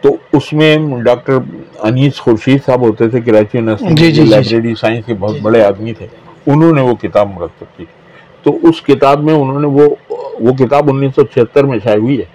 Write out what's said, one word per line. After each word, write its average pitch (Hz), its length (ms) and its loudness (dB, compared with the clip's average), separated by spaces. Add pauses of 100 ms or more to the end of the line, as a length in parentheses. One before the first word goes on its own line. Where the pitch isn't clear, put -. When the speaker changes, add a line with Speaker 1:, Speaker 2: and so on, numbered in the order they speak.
Speaker 1:
تو 139 140 2 (180)
اس 139 200 -2
میں 156 240 2 (260)
ڈاکٹر 123 340 0 (420)
انیس 127 380 0
خورشید 131 480 0
صاحب 123 160 0
ہوتے 113 280 0
تھے 120 120 -4
کراچی 107 360 0
یونیورسٹی 113 300 -4
Speaker 2:
جی، 165 80 2
جی، 160 100 4
Speaker 1:
کے 165 60 4
Speaker 2:
جی، 151 120 4
جی۔ 131 60 4
Speaker 1:
لائبریری 113 460 0
سائنس 113 300 -4
کے 117 80 -6
بہت 104 180 -4
Speaker 3:
جی، - 60 -8
جی۔ 101 60 -10
Speaker 1:
بڑے 113 200 2
آدمی 101 300 -2
تھے، 95 140 -16 (380)
انہوں 156 280 2
نے 143 80 0
وہ 123 140 0
کتاب 101 400 -2
مرتب 85 420 -14
کی۔ - 80 -16 (580)
تو 147 200 0
اس 165 180 2
کتاب 139 420 2
میں 156 100 2
انہوں 139 260 -2
نے 147 80 -2
وہ، 143 220 4 (500)
وہ 117 140 2
کتاب 139 360 2
انیس 139 260 -2
سو 143 100 4
چھہتر 135 380 0
میں 135 200 -2
شائع 107 140 0
ہوئی 117 240 -2
ہے۔ 90 140 -8